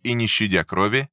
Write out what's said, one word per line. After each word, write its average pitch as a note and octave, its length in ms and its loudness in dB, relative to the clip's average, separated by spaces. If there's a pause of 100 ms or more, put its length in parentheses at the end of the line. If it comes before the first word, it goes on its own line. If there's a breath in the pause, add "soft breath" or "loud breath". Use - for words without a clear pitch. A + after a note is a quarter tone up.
и A#2+ 80 -2
не A#2 160 0
щадя F#2+ 340 0
крови, G#2+ 500 0